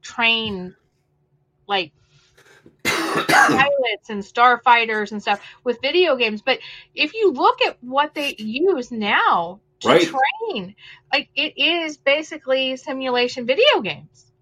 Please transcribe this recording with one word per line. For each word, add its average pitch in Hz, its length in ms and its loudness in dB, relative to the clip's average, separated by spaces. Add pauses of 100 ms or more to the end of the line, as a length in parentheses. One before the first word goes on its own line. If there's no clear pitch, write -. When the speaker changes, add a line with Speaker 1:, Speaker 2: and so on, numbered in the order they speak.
Speaker 1:
train, 220 720 -4 (920)
like, 185 240 -4 (520)
Speaker 2:
<coughs> - 400 -20
Speaker 1:
pilots - 1300 2
and 208 120 -6
starfighters 233 880 2
and 208 100 -8
stuff 208 180 -2 (240)
with 240 160 -2
video 311 360 2
games." 220 260 -2
But 262 160 0 (360)
if 294 200 -4
you 427 180 2
look 392 300 2
at 415 200 -2
what 269 320 -2
they 285 240 -4
use 254 520 -2
now 214 680 0 (200)
to - 80 -4
Speaker 2:
Right. 320 140 6 (460)
Speaker 1:
train, 208 260 -8 (380)
like, 277 220 -2
it 294 240 -6
is 311 380 -2
basically 269 800 -2
simulation 254 680 -4
video 403 340 2
games. - 500 -12 (120)